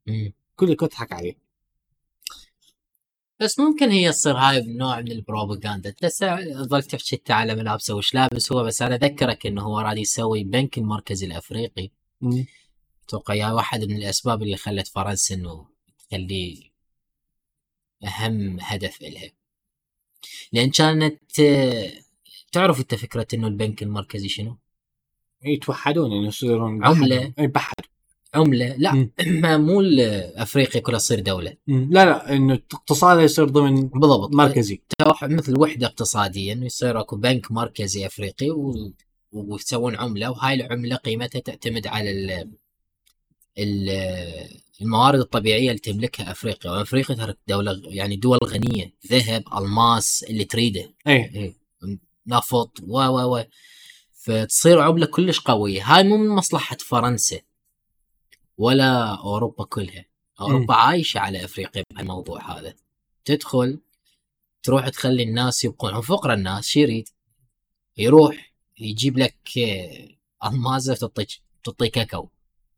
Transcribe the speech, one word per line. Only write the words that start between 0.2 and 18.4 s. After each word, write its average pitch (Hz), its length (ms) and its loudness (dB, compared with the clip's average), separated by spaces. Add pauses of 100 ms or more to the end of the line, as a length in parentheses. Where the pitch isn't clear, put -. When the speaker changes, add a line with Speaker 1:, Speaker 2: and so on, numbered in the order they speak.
Speaker 2:
كل 185 140 2
الكل 160 180 0
تضحك - 240 -12
عليه. 90 260 -10 (2000)
Speaker 1:
بس 214 180 -2
ممكن 294 320 4
هي 180 200 4
تصير 147 260 2
هاي 135 300 4
نوع 120 340 -4
من 117 120 -8
البروباغندا. 104 760 -6
انت 175 160 -4
سا-، 175 560 -4
ظل 139 200 0
تحكي - 340 -8
انت - 140 -6
على 113 240 0
ملابسه 110 400 -4
وش 101 200 -4
لابس 127 380 0
هو، 123 120 2
بس 113 180 -4
انا 127 120 0
اذكرك 131 520 0
انه 101 160 -4
هو 107 180 -2
راد 107 180 -2
يسوي 110 460 -2
بنك 123 340 -2
المركزي 107 480 -4
الافريقي. 92 640 -10 (300)
Speaker 2:
مم. 127 260 0 (580)
Speaker 1:
اتوقع 104 300 -6
يا 107 160 -2
واحد 113 340 -2
من 104 120 -4
الاسباب 104 460 -4
اللي 101 140 -4
خلت 98 320 -6
فرنسا 98 460 -4
انه 85 320 -10 (320)
تخليه 92 720 -8 (1300)
اهم 101 560 -4